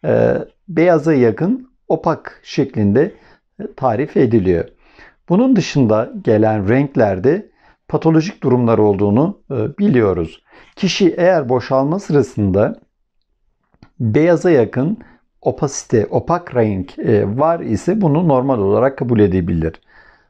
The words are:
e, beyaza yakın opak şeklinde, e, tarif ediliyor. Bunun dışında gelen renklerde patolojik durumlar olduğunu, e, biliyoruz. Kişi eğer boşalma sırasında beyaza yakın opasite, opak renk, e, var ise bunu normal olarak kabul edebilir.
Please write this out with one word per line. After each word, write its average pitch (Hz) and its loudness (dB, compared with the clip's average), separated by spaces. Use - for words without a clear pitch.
e, 117 2
beyaza 160 2
yakın 143 0
opak - -4
şeklinde, 127 0
e, 214 -12
tarif 131 -2
ediliyor. 101 2
Bunun 240 2
dışında 123 0
gelen 107 0
renklerde 127 0
patolojik 160 0
durumlar 120 0
olduğunu, 104 0
e, 127 -6
biliyoruz. 107 0
Kişi 185 0
eğer 170 2
boşalma 135 -2
sırasında 113 0
beyaza 156 2
yakın 135 0
opasite, - -2
opak 170 -4
renk, 107 -2
e, 104 0
var 165 0
ise 143 -2
bunu 165 0
normal 131 0
olarak 107 0
kabul 120 0
edebilir. 87 0